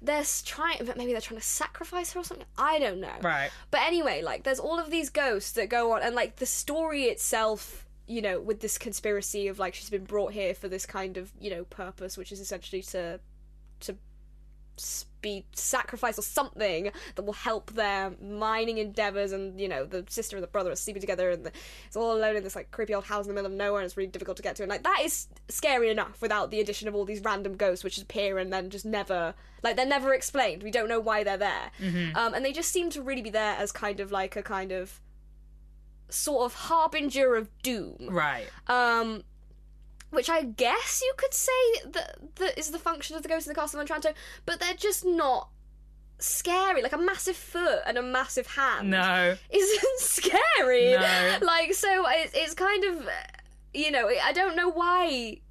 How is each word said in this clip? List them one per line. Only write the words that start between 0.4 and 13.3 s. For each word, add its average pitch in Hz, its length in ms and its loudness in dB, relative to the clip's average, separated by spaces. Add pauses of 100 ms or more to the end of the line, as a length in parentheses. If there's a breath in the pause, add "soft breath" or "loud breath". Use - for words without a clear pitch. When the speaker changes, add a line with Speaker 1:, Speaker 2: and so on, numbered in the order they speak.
Speaker 1:
trying, 320 380 -2 (180)
maybe 247 140 -4
they're 220 100 -2
trying 226 180 -12
to 220 60 -8
sacrifice 339 680 -4
her 359 80 -6
or - 20 -8
something. - 240 -12 (100)
I 311 220 2
don't 202 200 0
know. 185 220 -8
Speaker 2:
Right. 147 300 0 (180 loud breath)
Speaker 1:
But 277 120 2
anyway, 277 420 0
like, 139 200 -6
there's 262 160 0
all 320 200 -2
of 320 100 -6
these 311 220 -2
ghosts 247 400 0
that 214 180 -2
go 233 240 2
on, 220 80 0
and, - 140 -2
like, - 220 -2
the 254 100 -4
story 302 560 -2
itself, 220 840 0 (220)
you 233 160 -4
know, 185 180 0
with 214 200 -2
this 214 180 -4
conspiracy 202 680 -2
of, 196 120 -6
like, 180 160 -2
she's - 160 -10
been 190 140 -2
brought 202 280 0
here 196 220 -2
for - 120 -10
this 185 200 -6
kind 190 300 -6
of, 185 220 -10
you 196 120 -6
know, 175 140 -8
purpose, 185 520 -10
which 185 140 -12
is 196 80 -12
essentially 190 420 -8
to, 175 380 -6 (640)